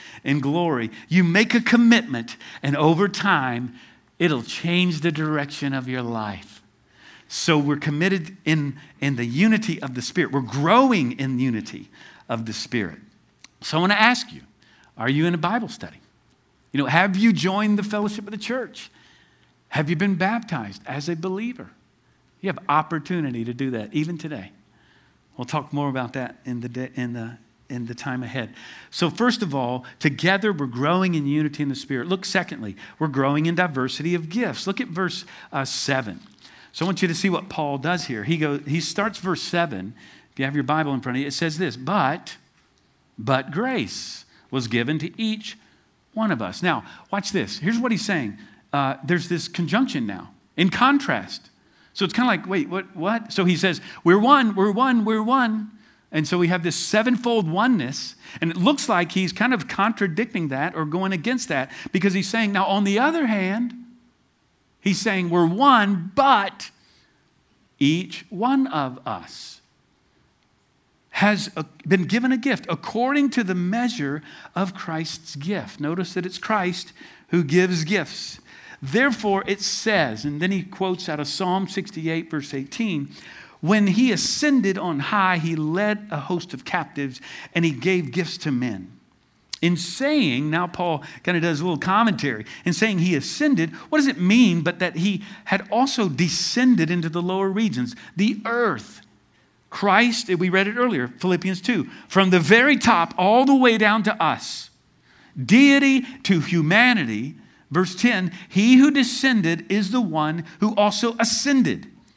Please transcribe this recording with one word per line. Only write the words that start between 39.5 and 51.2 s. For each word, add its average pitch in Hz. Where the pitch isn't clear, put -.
If -
you 135
have 139
your 143
Bible 147
in 123
front 127
of 135
you, 139
it 139
says 160
this, 143
"But, 160
but 131
grace 196
was 127
given 120
to 170
each 220
one 220
of 117
us." -
Now, 160
watch 196
this. 131
Here's 226
what 240
he's -
saying. 131
Uh, 135
there's 175
this 175
conjunction 165
now, 90
in 175
contrast. 185